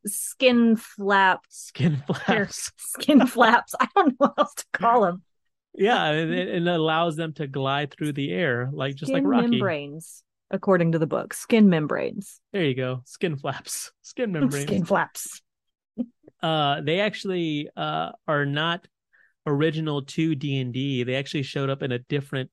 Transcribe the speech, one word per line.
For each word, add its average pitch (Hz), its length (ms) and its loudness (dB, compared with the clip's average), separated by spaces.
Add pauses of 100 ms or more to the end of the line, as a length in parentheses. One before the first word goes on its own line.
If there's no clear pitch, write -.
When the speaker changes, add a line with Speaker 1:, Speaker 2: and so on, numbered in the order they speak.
Speaker 1:
s-, 202 80 -6
skin 240 640 2
flaps. 196 920 0
Speaker 2:
Skin 143 340 -2 (260)
Speaker 1:
Their 202 180 2
Speaker 2:
flaps. - 300 -12
Speaker 1:
skin - 500 4
<laughs> - 0 -
flaps. 240 540 4
I - 140 0
don't 370 140 4
know 254 100 2
what - 180 2
else 294 200 0
to - 80 -12 (100)
call 233 320 4
'em. 180 160 -4 (540)
Speaker 2:
Yeah, 202 280 2
and 160 280 0
it, 180 160 -2
it 170 200 -2
allows 160 480 0
them 160 160 -6
to 147 160 -8
glide 139 440 -2
through 151 200 -4
the 143 180 -4
air, 135 420 -2
like, 139 220 -6
just 143 160 -8
like 269 120 0
Speaker 1:
Skin 277 40 0
Speaker 2:
Rocky. 247 220 2
Speaker 1:
membranes, 160 720 -4 (300)
according 180 400 2
to 160 80 2
the 160 80 2
book. - 260 -6
Skin 214 340 6
membranes. 156 720 0 (120)
Speaker 2:
There 196 100 -2
you 135 140 0
go. 127 300 -4
Skin 160 300 -4
flaps. - 540 -8 (120)
Skin 240 300 -6
Speaker 1:
<laughs> - 0 -
Speaker 2:
membranes. 143 360 0
Speaker 1:
Skin 190 160 0
flaps. - 580 -4 (960)
Speaker 2:
Uh, 156 420 0
they 156 180 0
actually, 180 760 -4
uh, 156 360 -4 (160)
are 143 180 2
not 156 400 -2 (600)
original 151 560 0
to 160 340 -2
D 139 240 -4
and 123 120 -6
D. 131 300 -2
They 127 140 -2
actually 139 260 -4
showed 135 280 -4
up 135 120 -4
in 139 80 -4
a 123 80 -2
different 139 540 -6